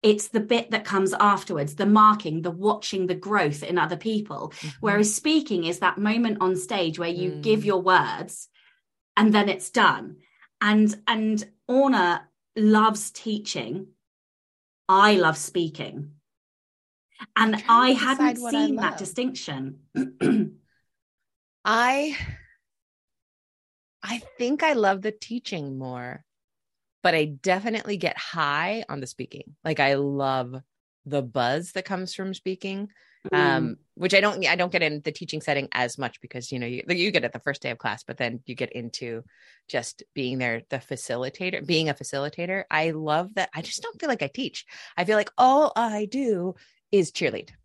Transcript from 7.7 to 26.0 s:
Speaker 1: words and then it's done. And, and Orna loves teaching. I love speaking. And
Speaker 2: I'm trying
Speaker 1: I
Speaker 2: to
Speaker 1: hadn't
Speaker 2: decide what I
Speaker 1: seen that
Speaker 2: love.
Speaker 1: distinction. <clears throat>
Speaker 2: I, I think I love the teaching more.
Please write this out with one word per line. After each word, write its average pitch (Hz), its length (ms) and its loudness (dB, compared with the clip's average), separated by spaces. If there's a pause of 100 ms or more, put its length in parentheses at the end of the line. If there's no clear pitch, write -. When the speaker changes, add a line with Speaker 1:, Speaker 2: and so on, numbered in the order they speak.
Speaker 1:
words 160 640 2 (680)
and 214 180 8
then 208 160 4
it's - 200 -6
done. 185 460 2 (460)
And, 214 320 4 (120)
and 220 380 -2 (240)
Orna 247 600 2 (280)
loves 214 540 4
teaching. 196 760 -8 (1000)
I 202 280 8
love 160 200 4
speaking. - 760 -6 (1200)
And 220 200 2
Speaker 2:
I'm 214 60 -8
trying 247 280 6
Speaker 1:
I - 20 6
Speaker 2:
to 254 80 2
Speaker 1:
hadn't 262 360 2
Speaker 2:
decide 240 60 -12
what 240 120 -4
I 294 120 2
Speaker 1:
seen 269 100 -2
that 196 160 -2
Speaker 2:
love. - 60 -10
Speaker 1:
distinction. 185 800 -8 (160)
<clears throat> - 640 0 (1080)
Speaker 2:
I, 262 520 2 (1900)
I 226 160 -8 (200)
think 277 240 0
I 311 100 2
love 196 300 2
the 214 100 -4
teaching 160 680 -8
more. 127 460 -10 (760)